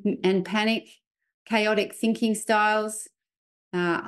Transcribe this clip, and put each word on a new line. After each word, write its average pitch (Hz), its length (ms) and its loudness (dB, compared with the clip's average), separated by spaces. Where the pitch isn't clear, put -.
and 185 200 4
panic, 214 440 -2
chaotic 214 480 0
thinking 220 400 0
styles, 214 760 0
uh, 175 360 0